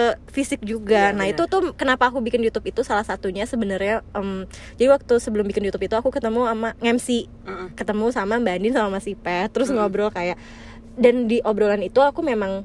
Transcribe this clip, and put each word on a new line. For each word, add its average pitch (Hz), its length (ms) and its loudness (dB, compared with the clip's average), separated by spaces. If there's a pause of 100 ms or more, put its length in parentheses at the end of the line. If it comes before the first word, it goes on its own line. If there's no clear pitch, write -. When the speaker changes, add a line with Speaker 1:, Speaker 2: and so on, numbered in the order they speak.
(280)
Speaker 1:
fisik 269 320 -4
juga. 208 540 2
Speaker 2:
Iya, - 20 -2
Speaker 1:
Nah, 202 80 0
Speaker 2:
benar. 196 80 0
Speaker 1:
itu 339 140 0
tuh 370 160 0 (100)
kenapa 254 380 2
aku 254 100 -4
bikin 233 220 0
YouTube 220 260 -2
itu 208 160 -4
salah 220 220 -2
satunya 190 400 -4
sebenarnya, 202 560 -2 (100)
em, 196 320 -6 (320)
jadi 247 160 4
waktu 277 240 4
sebelum 214 300 0
bikin 202 180 -2
YouTube 196 220 -4
itu 202 100 -2
aku 247 140 0
ketemu 233 340 -2
sama 226 320 -2
M 233 220 0
C, 240 320 -2 (160)
Speaker 2:
Mm-mm. 370 260 -10
Speaker 1:
ketemu 214 380 -2
sama 220 260 -2
Mbak 226 180 0
Andin 202 200 0
sama 214 180 2
Mas 196 140 -4
Ipeh, 185 420 -4
terus 240 220 0
Speaker 2:
Mm-mm. 254 100 2
Speaker 1:
ngobrol 208 300 2
kayak, 180 260 -4 (600)
dan 240 340 4
di 233 100 2
obrolan 208 400 2
itu 196 220 2
aku 285 180 4
memang 208 460 -2